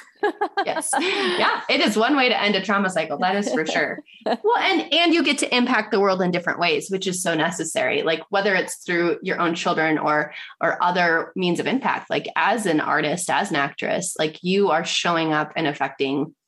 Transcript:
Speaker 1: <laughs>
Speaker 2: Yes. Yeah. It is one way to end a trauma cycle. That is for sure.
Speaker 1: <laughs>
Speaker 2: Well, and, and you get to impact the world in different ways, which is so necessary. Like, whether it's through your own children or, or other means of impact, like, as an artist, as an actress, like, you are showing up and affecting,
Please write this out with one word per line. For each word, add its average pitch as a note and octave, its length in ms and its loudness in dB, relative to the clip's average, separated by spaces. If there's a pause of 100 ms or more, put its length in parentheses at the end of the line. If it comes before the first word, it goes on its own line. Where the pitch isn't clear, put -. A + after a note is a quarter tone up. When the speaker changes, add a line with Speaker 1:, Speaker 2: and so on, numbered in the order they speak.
(220)
Speaker 1:
<laughs> G#4 100 0 (340)
Speaker 2:
Yes. - 320 -4
Yeah. F#4+ 640 0 (100)
It B3 100 2
is A3+ 160 2
one B3 200 2
way B3+ 120 4
to G#3+ 100 2
end G#3 180 2
a F#3 60 0
trauma G3 280 0
cycle. D#3+ 280 -2
That F#3 180 2
is G3+ 160 0
for D#3+ 120 0
sure. D#3+ 360 -2 (120)
Speaker 1:
<laughs> - 140 -12
Speaker 2:
Well, A4+ 320 0
and, D#4+ 340 0
and E4 220 4
you E4 100 4
get D4 140 0
to - 180 0
impact A#3+ 360 2
the G3+ 80 4
world F#3+ 200 2
in F3+ 120 0
different E3+ 260 -2
ways, D#3+ 320 0
which F#3+ 160 -4
is F3+ 160 -4
so E3 120 0
necessary. D#3 680 0
Like, D#3+ 260 0
whether G3+ 260 0
it's F3+ 300 -4
through E3+ 380 0
your F3+ 180 -4
own E3+ 140 0
children D#3+ 420 0
or, D3+ 380 0 (260)
or - 220 0
other F3 540 2
means F3 240 0
of - 60 -2
impact, F3+ 440 -2
like, - 260 -2
as G3+ 300 0
an D#3 140 2
artist, D3+ 500 0
as D#3 200 0
an E3+ 60 -2
actress, C#3+ 600 -2
like, D#3 240 -2
you F#3+ 280 2
are E3 140 2
showing E3 480 0
up D3+ 240 -2
and D#3+ 100 0
affecting, C#3 680 -2 (140)